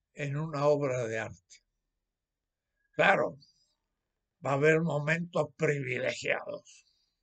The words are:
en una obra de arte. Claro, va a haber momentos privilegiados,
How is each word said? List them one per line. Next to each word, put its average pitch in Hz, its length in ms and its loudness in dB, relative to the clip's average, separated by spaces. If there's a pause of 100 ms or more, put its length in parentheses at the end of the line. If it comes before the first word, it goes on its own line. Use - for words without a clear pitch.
(140)
en 143 220 -6
una 147 300 -2
obra 139 400 2
de 110 120 -4
arte. - 460 -12 (1300)
Claro, 156 460 2 (1040)
va 131 60 0
a 139 40 2
haber 156 260 4
momentos 160 760 -2
privilegiados, 131 1300 -4 (360)